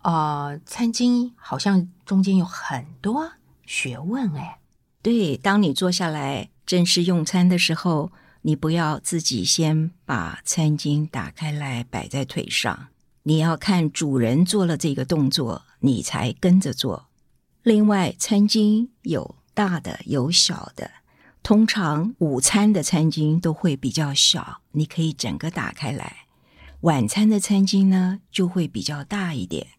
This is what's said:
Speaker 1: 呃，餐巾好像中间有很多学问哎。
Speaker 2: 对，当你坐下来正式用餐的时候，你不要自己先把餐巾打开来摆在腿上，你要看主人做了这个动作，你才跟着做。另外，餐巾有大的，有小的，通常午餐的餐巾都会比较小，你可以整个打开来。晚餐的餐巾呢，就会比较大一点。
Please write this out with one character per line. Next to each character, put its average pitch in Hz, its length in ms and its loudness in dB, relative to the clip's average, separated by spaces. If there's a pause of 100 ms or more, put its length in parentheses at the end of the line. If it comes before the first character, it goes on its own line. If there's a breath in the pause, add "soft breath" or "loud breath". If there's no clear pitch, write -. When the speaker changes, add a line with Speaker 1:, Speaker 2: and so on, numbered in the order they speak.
Speaker 1:
呃， 151 600 -2
餐 233 260 -2
巾 247 440 0
好 - 240 -10
像 185 280 2 (200)
中 190 160 2
间 190 120 2
有 180 80 4
很 135 440 -8 (140)
多 294 320 -4 (340)
学 123 320 -6
问 196 360 -4
哎。 170 220 -12 (460)
Speaker 2:
对， 214 340 2
当 202 240 2
你 147 140 2
坐 185 160 0
下 180 160 -2
来 139 420 -6 (160)
正 180 180 2
式 175 200 2
用 170 200 2
餐 180 240 2
的 180 80 4
时 170 200 0
候， 165 360 -2 (300 soft breath)
你 151 140 0
不 156 160 -2
要 156 260 0
自 165 240 -4
己 113 220 -2
先 156 480 0 (120)
把 82 400 -6
餐 151 320 0
巾 147 320 -2
打 101 220 -8
开 151 220 -10
来 135 320 -6
摆 120 240 -8
在 139 180 -6
腿 - 240 -8
上， - 380 -4 (340)
你 151 160 2
要 160 180 2
看 165 360 0
主 143 260 -2
人 123 260 4
做 190 220 2
了 165 100 0
这 143 200 -2
个 135 100 -4
动 147 240 2
作， 113 360 -4 (160 soft breath)
你 127 200 2
才 - 380 -4
跟 185 200 6
着 147 140 -2
做。 - 360 -6 (520)
另 214 240 4
外， 196 320 2
餐 208 320 2
巾 214 400 2 (140)
有 - 320 -6 (180)
大 185 260 0
的， - 280 -12
有 143 240 0
小 - 440 0
的， - 140 -10 (540 soft breath)
通 220 240 6
常 170 500 -2
午 139 240 0
餐 208 320 4
的 175 80 2
餐 156 300 2
巾 156 280 2
都 165 140 0
会 156 240 0
比 131 140 -4
较 147 240 -2
小， - 460 0 (100)
你 151 120 0
可 160 200 -4
以 160 100 0
整 110 240 -6
个 160 140 -6
打 - 200 -6
开 117 200 -8
来。 - 340 -12 (540 soft breath)
晚 156 280 2
餐 208 220 4
的 214 100 4
餐 196 220 2
巾 196 280 4
呢， 185 320 2 (100)
就 185 160 0
会 175 200 -2
比 107 140 -8
较 143 220 -6
大 180 320 -6
一 95 100 -4
点。 - 220 -8 (120)